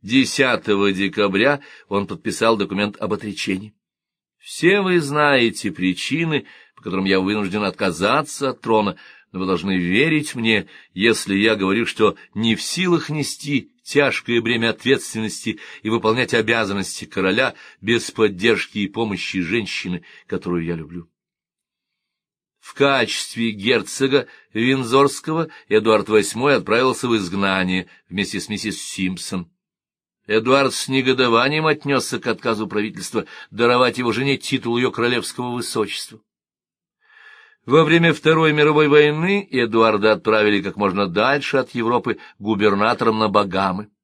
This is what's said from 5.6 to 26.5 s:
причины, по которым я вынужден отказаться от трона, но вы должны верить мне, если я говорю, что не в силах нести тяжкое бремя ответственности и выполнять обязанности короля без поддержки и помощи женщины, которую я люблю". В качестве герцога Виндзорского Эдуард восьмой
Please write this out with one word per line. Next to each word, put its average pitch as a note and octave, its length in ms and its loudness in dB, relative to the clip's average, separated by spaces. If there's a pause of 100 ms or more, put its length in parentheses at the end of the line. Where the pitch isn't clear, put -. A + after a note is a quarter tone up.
причины, C3 760 -2 (300)
по - 80 -20
которым F#2+ 220 -4
я F#2+ 140 4
вынужден G2+ 440 -2
отказаться G#2 840 -2
от B2 120 -10
трона, G#2+ 360 0 (340)
но F#2 80 -10
вы F#2 60 -4
должны F#2 320 0
верить C3+ 580 0
мне, A2+ 320 0 (260)
если G2+ 420 0
я G#2+ 200 2
говорю, G2 300 0
что G#2 300 0 (180)
не A2 220 0
в F#2 60 -10
силах F3 480 -2
нести C#3+ 600 -6 (120)
тяжкое B2 580 0
бремя A2+ 280 0
ответственности A2 920 -4 (220)
и G#2+ 80 -4
выполнять A2+ 440 0
обязанности A2 720 -2
короля G2+ 500 0 (260)
без A2+ 300 -2
поддержки G#2 680 0
и G2 80 -2
помощи G2+ 540 -4
женщины, F2+ 640 -4 (240)
которую F2 360 -4
я E2+ 120 -4
люблю". E2 340 -14 (1500)
В - 140 -20
качестве A#2+ 800 0
герцога A#2+ 760 0 (260)
Виндзорского C3+ 960 2 (220)
Эдуард G#2+ 400 4
восьмой A2 460 2